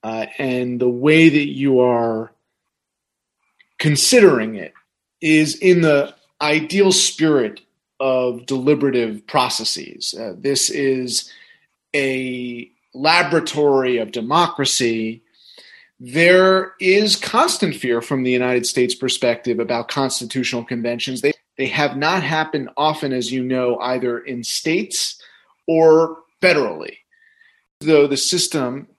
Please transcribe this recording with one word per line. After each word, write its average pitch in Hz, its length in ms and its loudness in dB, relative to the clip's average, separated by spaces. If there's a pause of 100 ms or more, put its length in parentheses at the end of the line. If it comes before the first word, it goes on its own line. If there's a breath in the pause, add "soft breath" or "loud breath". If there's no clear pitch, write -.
uh, 113 220 -8 (140)
and 123 420 -4
the 123 80 2
way 151 400 6
that 143 200 0
you 135 300 0
are 117 520 0 (1500)
considering 143 760 4
it 87 180 -14 (480)
is 156 360 2
in 180 240 4
the 147 340 2 (260)
ideal 156 500 2
spirit 147 720 0 (380)
of 127 480 -2
deliberative 127 800 0
processes. - 920 -4
Uh, 107 160 -10
this - 360 -2
is 131 600 -4 (640 loud breath)
a 127 760 -6 (240)
laboratory 143 1040 2
of 107 120 -6
democracy. 117 1080 -2 (760 soft breath)
There 185 840 2
is 196 340 2
constant 214 600 -2
fear 120 260 -2
from 131 220 -4
the 127 80 0
United 123 340 0
States 123 300 0
perspective 120 640 -2
about 117 280 -4
constitutional 123 800 -4
conventions. 120 560 -6
They, 143 100 0 (260)
they 135 100 -4
have 147 280 -2
not 160 260 -2
happened 156 540 -4
often, 151 380 -2
as 120 180 -4
you 131 100 -4
know, 127 380 -2
either 120 400 -4
in 120 240 -10
states - 800 -4 (460 soft breath)
or 160 500 4 (240)
federally. 131 560 0 (800 soft breath)
Though 147 280 4
the 135 100 0
system 135 800 -4